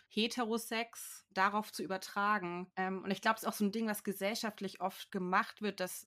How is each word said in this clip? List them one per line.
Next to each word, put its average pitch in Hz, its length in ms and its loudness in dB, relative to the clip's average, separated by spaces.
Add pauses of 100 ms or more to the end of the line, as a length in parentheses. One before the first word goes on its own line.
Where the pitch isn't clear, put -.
Heterosex 233 1200 0
darauf 202 420 2
zu - 100 -4
übertragen. 190 920 0
Ähm, 190 260 0
und 190 80 -2
ich 190 120 -2
glaub, 220 140 4
es - 80 -8
ist 196 40 0
auch 202 60 0
so 214 100 2
ein 196 80 4
Ding, 226 160 0
was 208 160 -2
gesellschaftlich 202 800 -2
oft - 280 -4
gemacht 190 520 2
wird, 202 180 0
dass 180 260 -4